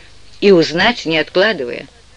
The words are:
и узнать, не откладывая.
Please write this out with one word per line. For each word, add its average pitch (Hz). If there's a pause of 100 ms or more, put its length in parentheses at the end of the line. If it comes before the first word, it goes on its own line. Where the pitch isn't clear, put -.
(400)
и 202
узнать, 165
не 160
откладывая. 156 (300)